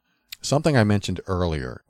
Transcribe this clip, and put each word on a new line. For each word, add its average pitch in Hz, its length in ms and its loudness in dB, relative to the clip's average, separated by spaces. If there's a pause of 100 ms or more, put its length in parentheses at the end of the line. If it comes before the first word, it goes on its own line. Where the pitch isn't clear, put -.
(420)
Something 151 360 2
I 107 80 6
mentioned 98 420 0
earlier, 80 600 -2